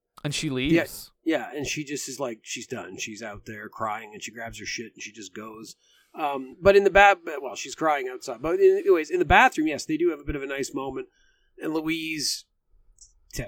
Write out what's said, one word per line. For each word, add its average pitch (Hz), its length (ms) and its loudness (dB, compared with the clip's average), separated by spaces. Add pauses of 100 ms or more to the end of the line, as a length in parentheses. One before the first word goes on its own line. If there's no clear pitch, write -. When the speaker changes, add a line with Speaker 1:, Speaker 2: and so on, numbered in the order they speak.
(240)
Speaker 1:
And 147 100 -6
she 160 140 -4
Speaker 2:
Yeah, 135 60 -4
Speaker 1:
leaves. 151 560 0 (140)
Speaker 2:
yeah, 139 300 -2
and 143 120 -6
she 151 180 -6
just 139 240 -8
is 127 120 -12
like, 117 220 -8
she's - 240 -12
done. 95 320 -12
She's 107 240 -12
out 104 240 -14
there 107 220 -14
crying, 110 440 -8
and 101 100 -16
she 104 100 -14
grabs 117 260 -12
her 101 80 -14
shit, 110 280 -10
and - 80 -20
she 107 100 -16
just 101 220 -16
goes. 110 420 -16 (380)
Um, 139 460 -6
but 196 140 8
in 202 80 10
the 196 80 4
ba-, 196 260 8 (240)
well, 135 140 -8
she's - 220 -10
crying 147 360 0
outside. 120 300 -10
But 175 160 0
in, 196 200 8
anyways, 175 320 2
in 180 100 0
the 170 40 4
bathroom, 175 440 6
yes, 139 160 -6
they 156 120 -4
do 170 140 2
have 147 80 -6
a 143 60 -18
bit 147 100 -6
of 139 80 -6
a 135 40 -8
nice 139 280 -6
moment. 135 320 -6 (560)
And 160 100 -4
Louise 160 720 -4 (840)
t-, - 160 -8